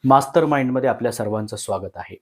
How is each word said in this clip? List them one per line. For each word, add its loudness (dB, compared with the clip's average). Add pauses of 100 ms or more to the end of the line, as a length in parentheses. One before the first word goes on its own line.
मास्टरमाइंडमध्ये 2
आपल्या -2
सर्वांचं -4
स्वागत -8
आहे. -14